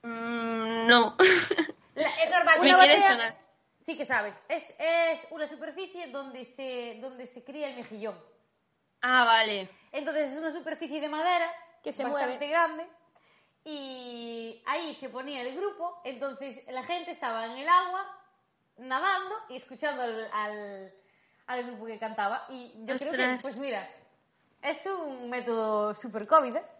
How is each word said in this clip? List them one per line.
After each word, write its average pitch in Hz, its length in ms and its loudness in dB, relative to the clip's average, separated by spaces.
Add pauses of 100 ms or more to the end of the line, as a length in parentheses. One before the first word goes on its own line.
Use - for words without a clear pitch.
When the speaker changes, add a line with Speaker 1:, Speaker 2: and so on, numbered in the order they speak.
Speaker 1:
Mm, 226 840 -4
no. 233 320 6
<laughs> - 760 4
Speaker 2:
La, 605 140 0
es - 220 0
normal. 330 300 6
Speaker 1:
Me 269 100 8
Speaker 3:
Una 370 80 12
Speaker 1:
quiere 370 180 12
Speaker 3:
batea, 403 140 10
Speaker 1:
sonar. 233 260 0 (480)
Speaker 3:
sí 320 120 -8
que 302 80 -6
sabes. 208 300 -2 (140)
Es, 320 160 -4 (140)
es 330 420 2 (100)
una 302 180 -6
superficie 320 600 -12
donde 254 360 -12
se, 247 560 -10
donde 254 260 -14
se - 180 -20
cría 285 240 -10
el 247 80 -12
mejillón. 220 400 -10 (840)
Speaker 1:
Ah, 254 220 4
vale. 220 440 2 (240)
Speaker 3:
Entonces 294 400 -4
es 277 60 -10
una 320 140 -4
superficie 311 480 -8
de 294 80 -6
madera 339 420 0 (320)
Speaker 4:
Que 285 100 -8
se - 100 -8
Speaker 3:
bastante 262 340 -2
Speaker 4:
mueve. 285 120 -6
Speaker 3:
grande 320 360 0 (800)
y 247 1000 -10
ahí 311 280 -2
se 262 140 -12
ponía 262 340 -8
el 262 120 -8
grupo, 349 500 -6
entonces 269 640 -10
la 254 160 -8
gente 349 260 -6
estaba 226 360 -6
en 233 120 -10
el 294 100 -6
agua 370 480 2 (600)
nadando 370 560 -2 (140)
y 254 80 -14
escuchando 262 460 -6
al, 220 300 -6
al, 208 600 -8 (540)
al 247 180 -6
grupo 226 220 -12
que 220 120 -12
cantaba 214 500 -4
y 247 300 -16
yo 226 180 -6
creo - 20 -4
que, 269 60 -6
Speaker 1:
Ostras. 254 380 -2
Speaker 3:
pues 262 160 -8
mira, 240 300 -6 (720)
es 302 240 -6
un 294 420 -8
método 220 680 -2
super 214 300 -10
covid, 277 300 6
¿eh? 359 60 -2 (180)